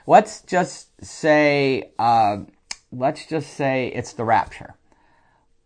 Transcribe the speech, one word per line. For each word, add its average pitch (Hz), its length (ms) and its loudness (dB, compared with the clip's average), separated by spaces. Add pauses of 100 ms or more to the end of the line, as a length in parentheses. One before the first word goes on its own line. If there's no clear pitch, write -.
let's 180 340 4
just - 460 -4 (180)
say, 147 920 0
uh, 113 380 2 (540)
let's 131 360 -4
just 151 260 -6
say 135 360 -2
it's - 240 -10
the 113 120 -6
rapture. - 480 -2 (920)